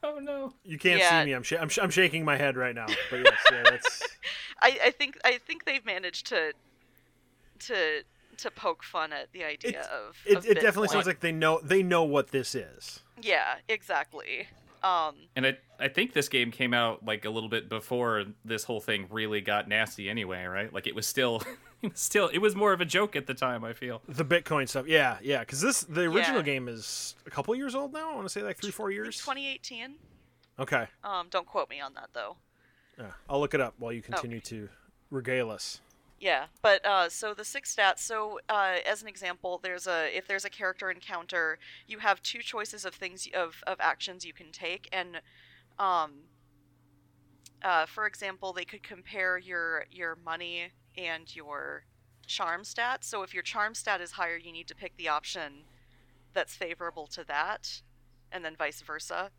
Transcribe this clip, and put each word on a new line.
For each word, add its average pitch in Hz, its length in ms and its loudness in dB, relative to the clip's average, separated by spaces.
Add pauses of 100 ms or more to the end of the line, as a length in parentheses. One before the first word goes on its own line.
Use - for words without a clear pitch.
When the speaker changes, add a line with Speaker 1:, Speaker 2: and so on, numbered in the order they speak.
Speaker 1:
Oh 294 180 -2
no! 277 340 -6 (100)
Speaker 2:
You 156 140 -8
can't 180 220 6
Speaker 3:
Yeah. 170 220 8
Speaker 2:
see 151 40 4
me. 139 80 0
I'm 123 100 -2
sh-, - 160 -2
I'm 160 80 0
sh-, - 140 0
I'm 185 80 4
shaking 165 340 4
my 147 140 4
head 139 180 2
right 127 180 0
now. 117 120 -6 (260)
But 131 140 -2
yes, - 80 12 (180)
yeah, - 120 -2
that's - 440 4 (280)
Speaker 3:
<laughs> - 260 -6
I, 262 240 8
I 240 60 8
think, 277 340 -4
I 254 140 6
think - 260 -8
they've 269 200 -2
managed 185 420 -6
to, 160 260 0 (1040)
to, 156 440 0 (340)
to - 140 -6
poke 170 300 -4
fun 160 300 -4
at 143 220 -8
the 170 100 -10
idea 170 280 -6
Speaker 2:
It, - 40 -6 (120)
Speaker 3:
of, 117 280 -10 (100)
Speaker 2:
it, 202 120 8
Speaker 3:
of 180 80 -4
Speaker 2:
it 226 100 8
definitely 202 320 4
Speaker 3:
Bitcoin. - 60 0
Speaker 2:
sounds 160 140 2
like 180 120 0
they 165 140 0
know, 160 280 4
they 185 220 6
know 175 220 6
what 143 240 4
this 135 260 -2
is. 82 460 -10 (200)
Speaker 3:
Yeah, 143 340 2 (120)
exactly. 156 800 -4 (360)
Um, 165 320 2 (200)
Speaker 1:
And 131 100 0
I, 135 120 2 (200)
I 135 120 0
think 180 240 0
this 143 160 2
game 120 220 2
came 123 220 0
out, 117 320 2
like, 107 200 -2
a 107 40 -2
little 110 200 -4
bit 113 180 -2
before 113 560 -2 (220)
this 110 180 -4
whole 113 160 -4
thing 101 300 -2
really 107 320 -2
got 104 260 0
nasty 104 420 0
anyway, 92 360 -4
right? 98 280 -4
Like, 95 140 -6
it - 80 -6
was 110 100 -4
still, 117 360 2 (220)
<laughs> - 180 -18
it 226 100 -4
was - 80 -14
still, - 300 4
it - 100 0
was 208 160 4
more 202 180 6
of 175 60 2
a 175 60 2
joke 180 320 2
at 139 100 -6
the 131 60 -4
time, 123 320 -2
I 117 80 -6
feel. 123 340 -8
Speaker 2:
The 147 180 -2
Bitcoin 151 440 2
stuff, 135 180 -4
yeah, 143 340 6
yeah, 127 220 0
'cause 135 160 -6
this, 233 220 2
the 170 220 0
original 170 340 4
Speaker 3:
Yeah. 175 60 2
Speaker 2:
game 135 260 -2
is - 460 -8 (100)
a - 40 -18
couple 170 260 -2
years 262 200 -4
old 277 180 -4
now. 320 180 -6
I 294 40 -8
wanna 190 140 -6
say, 208 120 -6
like, 208 160 -6
three, 202 140 -6
four 208 200 -6
years. 214 260 -6
Speaker 3:
Twenty 277 320 -6
eighteen. 262 460 -12 (640)
Speaker 2:
Okay. 131 300 0 (160)
Speaker 3:
Um, 185 260 -6
don't 175 180 -2
quote 175 220 -2
me 139 120 -10
on 139 140 -10
that, 123 180 -16
though. 110 240 -8 (600)
Speaker 2:
Yeah, 104 140 -14 (180)
I'll 139 120 2
look 143 120 0
it 147 80 4
up 117 180 -2
while 117 120 -6
you 117 80 -6
Speaker 3:
Okay. - 140 -12
Speaker 2:
continue 120 280 -4
to 107 280 -10 (400)
regale 127 420 0
us. - 300 -10 (400)
Speaker 3:
Yeah, 160 260 2 (140)
but, 202 240 6
uh, 190 220 4
so 214 260 -6
the 214 120 -12
six - 280 -8
stats, 196 260 4
so, 214 500 -6
uh, 190 360 2
as 208 160 -2
an 220 60 -16
example, 180 560 -6
there's 180 240 -6
a, 165 300 0
if 185 100 -6
there's 196 160 -2
a 202 60 -6
character 190 420 -4
encounter, 170 680 -4 (300)
you 214 120 -12
have 208 220 4
two - 180 -6
choices 214 440 -8
of 185 100 -6
things, 185 400 -10
of, 170 320 -4
of 185 140 -4
actions 180 460 -2
you 160 80 -14
can 160 180 -20
take, 175 400 -8
and, 175 300 -6 (560)
um, 160 460 0 (1400)
uh, 170 220 2
for 214 200 -6
example, 190 460 -6
they 175 140 -6
could - 180 -18
compare 185 540 -4
your, 170 540 -4
your 165 260 -8
money 170 560 -8 (240)
and 165 360 -6
your 147 520 -10 (420)
charm 180 380 -2
stat. 247 400 -4
So 202 180 -4
if 185 100 -10
your 180 100 -4
charm 220 300 -2
stat 196 280 -2
is 170 100 -12
higher, 170 240 -4
you 170 160 -12
need 165 160 -14
to - 80 -16
pick 190 220 -14
the 165 100 -6
option 151 560 -2 (680)
that's 180 200 -2
favorable 170 540 -8
to - 180 -14
that, 165 560 -4 (480)
and 185 140 -10
then 160 140 -8
vice 147 240 -4
versa. 175 580 -8